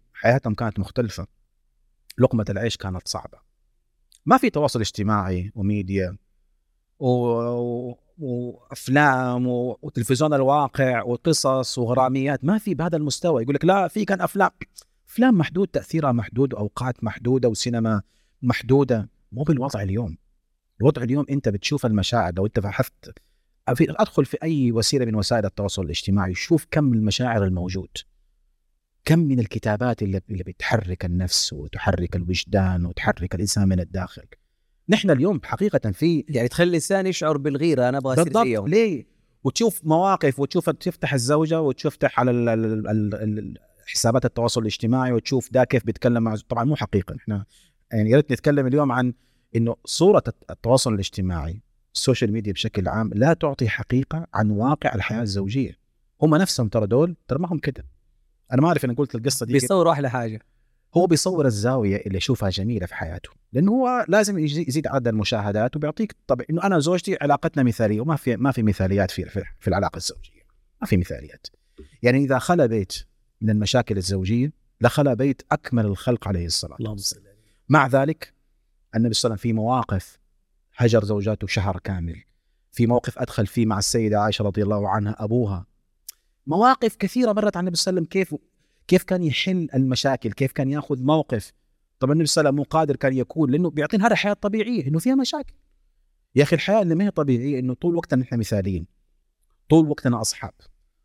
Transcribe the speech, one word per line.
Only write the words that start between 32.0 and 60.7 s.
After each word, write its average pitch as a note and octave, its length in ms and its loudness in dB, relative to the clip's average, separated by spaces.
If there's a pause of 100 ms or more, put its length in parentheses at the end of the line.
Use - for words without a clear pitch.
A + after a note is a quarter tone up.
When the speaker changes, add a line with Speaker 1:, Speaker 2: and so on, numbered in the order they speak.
Speaker 1:
الوجدان F2+ 720 0
وتحرك - 480 -4
الإنسان G2 340 0
من F#2 120 2
الداخل. F2+ 440 -10 (640)
نحن G3 220 2
اليوم C#3+ 340 2
حقيقة D3 460 -2
في D#3 380 0
Speaker 2:
يعني B2 200 0
تخلي F3 200 2
الإنسان F#3 380 0
يشعر D#3+ 300 0
بالغيرة، C#3 520 0
"أنا C3 100 -2
أبغى C3 160 -2
أصير D#3+ 100 4
Speaker 1:
بالضبط. F#3+ 200 2
Speaker 2:
زيهم." G#2+ 240 0
Speaker 1:
ليه؟ F#3+ 380 2 (380)
وتشوف G3+ 400 0
مواقف، D#3+ 560 2
وتشوف، D#3+ 300 0
تفتح C#3 440 -4
الزوجة، D3+ 460 2
وتشوف، C#3+ 360 -2
تفتح - 240 0
على B2+ 100 2
ال-، A#2+ 180 2
ال-، A2 400 0
ال-، G#2+ 260 0
ال-، G#2+ 440 -6 (280)
حسابات B2 380 0
التواصل A#2+ 360 -2
الاجتماعي، A#2+ 520 0
وتشوف A#2+ 400 -2
ده B2+ 120 4
كيف A#2+ 220 0
بيتكلم A#2+ 360 0
مع A2 120 0
ز-، G#2+ 80 -6
طبعًا A#2 220 -4
مو C#3+ 120 2
حقيقة. F#3+ 400 -2
إحنا G#2 280 -6 (480)
يعني A2 180 2
يا A#2+ 60 8
ريت C#3+ 160 4
نتكلم C#3+ 340 0
اليوم C#3 260 2
عن B2 220 0 (420)
إنه A#2 280 0
صورة F#3 440 4
الت-، - 220 -10
التواصل A#2 440 2
الاجتماعي، F#2 680 -4 (320)
السوشيال A#2 380 0
ميديا G#2 200 -4
بشكل - 360 -4
عام، A2 260 -2
لا B2+ 180 4
تعطي C#3 360 -2
حقيقة C3+ 640 -2
عن G#2 160 2
واقع A2+ 440 0
الحياة G#2+ 280 -4
الزوجية. G2+ 560 -4 (440)
هم D#3 120 4
نفسهم D3+ 340 0
ترى A2 180 0
دول، D3+ 300 2 (120)
ترى B2+ 100 -2
ما F3 140 -4
هم D#3+ 60 -2
كده. - 260 -8 (680)
أنا B2+ 100 4
ما D#3+ 60 6
أعرف E3+ 160 0
إن B2 100 -2
قلت C#3 200 -2
القصة B2 320 -4
دي A2+ 60 -4
كده. C3+ 80 6
Speaker 2:
بيصور E3+ 300 4
أحلى C#3+ 200 0
حاجة. A2+ 300 -6 (540)